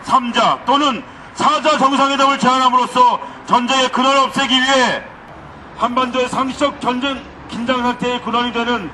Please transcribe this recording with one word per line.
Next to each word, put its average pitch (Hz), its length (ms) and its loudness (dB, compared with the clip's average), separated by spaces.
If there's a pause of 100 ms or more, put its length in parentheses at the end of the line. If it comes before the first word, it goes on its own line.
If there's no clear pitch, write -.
삼자 233 600 2
또는 277 380 0 (320)
사자 294 420 2
정상회담을 277 600 2
제안함으로써 254 800 4 (260)
전쟁의 254 460 2
근원을 269 300 2
없애기 262 340 0
위해 254 480 2 (760)
한반도의 247 520 -2
상시적 269 520 -2
전쟁 247 400 -2 (280)
긴장 240 340 -2
상태의 247 380 -2
근원이 240 320 -2
되는 233 400 -2